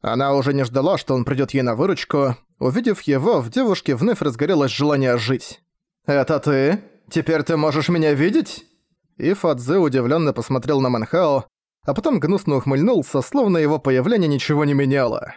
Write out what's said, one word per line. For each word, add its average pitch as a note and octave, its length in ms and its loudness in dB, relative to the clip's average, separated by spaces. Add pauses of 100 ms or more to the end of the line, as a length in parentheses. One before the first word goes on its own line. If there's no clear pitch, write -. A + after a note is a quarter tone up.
Она B2 320 -2
уже C#3 220 0
не C#3 100 0
ждала, C3+ 320 0
что - 180 -4
он B2 120 -2
придёт C3+ 240 -2
ей C#3 100 0
на B2 140 0
выручку. C#3+ 640 -2 (220)
Увидев F#3+ 440 -2
его, D3 400 0
в A2+ 80 -8
девушке G#3 440 0
вновь F#3 280 0
разгорелось C#3+ 480 0
желание C3+ 480 0
жить. A#2+ 420 -4 (460)
«Это C#3+ 340 2
ты? D3 420 0 (280)
Теперь D#3+ 320 0
ты E3 160 0
можешь D3+ 320 0
меня D#3 240 2
видеть?» F#3 500 0 (540)
И E3 160 0
Фадзе D3 420 0
удивлённо C#3+ 560 2
посмотрел C3+ 480 -2
на C3 80 2
Манхао, C3+ 560 0 (400)
а C#3+ 80 -2
потом A#3 280 0
гнусно D3+ 360 0
ухмыльнулся, C#3 640 0
словно G3+ 380 0
его D3+ 200 2
появление D3 500 2
ничего D3 360 0
не C#3+ 80 2
меняло. C3+ 640 0